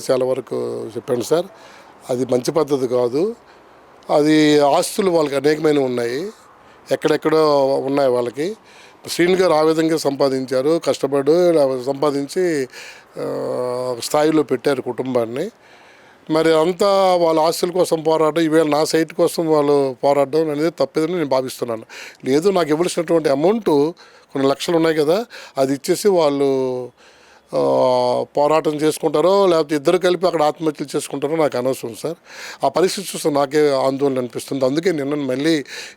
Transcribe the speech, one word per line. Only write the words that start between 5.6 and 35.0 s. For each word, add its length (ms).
ఉన్నాయి, 520
ఎక్కడెక్కడో 760
ఉన్నాయి 420
వాళ్ళకి. 480
శ్రీను 280
గారు 160
ఆ 80
విధంగా 360
సంపాదించారు, 880
కష్టపడి 680
లేకపోతే 320
సంపాదించి, 840
ఆ, 60
ఒక 100
స్థాయిలో 400
పెట్టారు 400
కుటుంబాన్ని. 680
మరి 300
అంతా 540
వాళ్ళ 260
ఆస్తుల 300
కోసం 320
పోరాడడం, 400
ఈవేళ 240
నా 180
సైట్ 300
కోసం 320
వాళ్ళు 580
పోరాడడం 460
అనేది 200
తప్పేదని 420
నేను 140
భావిస్తున్నాను. 560
లేదు, 240
నాకు 200
ఇవ్వాల్సినటువంటి 600
అమౌంట్ 380
కొన్ని 160
లక్షలు 280
ఉన్నాయి 200
కదా, 300
అది 140
ఇచ్చేసి 360
వాళ్ళు, 760
ఆ, 60
పోరాటం 360
చేసుకుంటారో 760
లేకపోతే 300
ఇద్దరు 220
కలిపి 280
అక్కడ 160
ఆత్మహత్యలు 540
చేసుకుంటారో 400
నాకు 220
అనవసరం 440
సార్. 140
ఆ 40
పరిస్థితి 460
చూస్తే 160
నాకే 400
ఆందోళన 480
అనిపిస్తుంది. 460
అందుకే 280
నిన్న 220